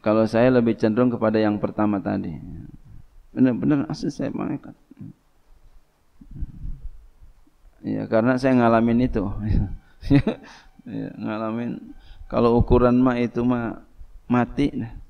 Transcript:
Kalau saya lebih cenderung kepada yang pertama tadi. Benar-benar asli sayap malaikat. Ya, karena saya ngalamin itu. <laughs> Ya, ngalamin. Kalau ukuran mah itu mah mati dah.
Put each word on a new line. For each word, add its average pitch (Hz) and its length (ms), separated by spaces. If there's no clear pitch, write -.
Kalau 110 240
saya 117 240
lebih 117 240
cenderung 117 400
kepada 110 240
yang 107 240
pertama 104 400
tadi. 98 320
Benar-benar 131 560
asli 151 240
sayap - 240
malaikat. - 400
Ya, 107 240
karena 113 260
saya 127 220
ngalamin 117 500
itu. 101 180
<laughs> 101 60
Ya, 110 320
ngalamin. 110 800
Kalau 120 320
ukuran 123 400
mah 127 240
itu 120 240
mah 120 400
mati 123 480
dah. 117 160